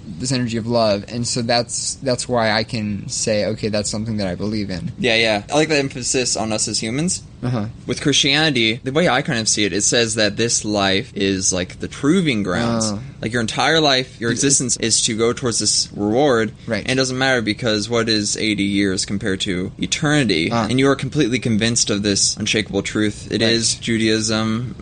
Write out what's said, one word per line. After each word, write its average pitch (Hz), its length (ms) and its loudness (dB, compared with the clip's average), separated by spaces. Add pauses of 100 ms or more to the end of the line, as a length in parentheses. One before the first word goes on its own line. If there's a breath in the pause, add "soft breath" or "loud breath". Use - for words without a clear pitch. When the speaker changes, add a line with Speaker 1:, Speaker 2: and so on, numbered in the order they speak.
Speaker 1:
this 123 280 -6
energy 120 240 -2
of 110 100 -4
love, 110 400 2
and 120 180 -6
so 123 160 -2
that's, 120 540 -2
that's 123 320 -2
why 113 240 2
I 110 140 0
can 107 420 -4
say, 107 380 0
"Okay, 110 240 -2
that's 104 200 -2
something 113 280 -4
that 98 100 -2
I 90 80 -2
believe 101 340 -4
in." 85 300 -6
Speaker 2:
Yeah, 113 160 2
yeah. 110 340 2
I - 40 -4
like 156 160 2
the 151 80 2
emphasis 131 580 -2
on 110 160 -2
us 107 160 -2
as 107 160 -2
humans. 143 400 -4 (180)
Speaker 1:
Uh-huh. 123 260 -2 (200)
Speaker 2:
With 120 140 -4
Christianity, 139 840 4
the 131 80 -4
way 160 160 2
I 131 140 2
kind 131 180 -2
of 110 80 -2
see 107 160 0
it, 95 80 0
it 101 120 0
says 117 320 2
that 104 200 0
this 117 300 0
life 98 500 0
is, 98 380 0
like, 92 260 -4
the 92 80 -8
proving 143 560 2
grounds. 110 440 0
Speaker 1:
Oh. 104 120 -4 (220)
Speaker 2:
Like, 120 100 -2
your 120 100 0
entire 139 380 0
life, 135 400 0
your 117 120 0
Speaker 1:
It, - 20 0
it - 40 0
Speaker 2:
existence 135 400 2
is 113 260 2
to 117 140 0
go 113 140 2
towards 120 280 -2
this - 360 0
reward. 113 560 2 (160)
Speaker 1:
Right. 107 140 -2
Speaker 2:
And - 120 -4
it - 20 2
doesn't 131 220 0
matter 131 240 2
because 107 480 0
what 117 200 2
is 104 260 0
eighty 104 280 0
years 101 420 0
compared 101 360 -2
to 95 360 -2
eternity? 113 720 2
Speaker 1:
Ah. 117 180 0
Speaker 2:
And 127 100 2
you 139 100 6
are 135 60 4
completely 131 440 0
convinced 113 500 2
of 101 140 0
this 101 320 2
unshakable 101 460 0
truth. - 500 -2
It 110 100 0
Speaker 1:
Right. 113 120 4
Speaker 2:
is 117 220 0
Judaism, 110 1080 0